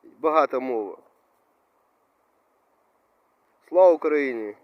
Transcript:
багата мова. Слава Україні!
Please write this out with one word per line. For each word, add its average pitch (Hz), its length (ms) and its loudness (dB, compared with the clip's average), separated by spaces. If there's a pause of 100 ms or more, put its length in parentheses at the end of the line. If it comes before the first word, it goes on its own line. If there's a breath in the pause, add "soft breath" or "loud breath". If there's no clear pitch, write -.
багата 151 560 -2
мова. 113 380 -6 (2750)
Слава 180 240 6
Україні! 139 720 -2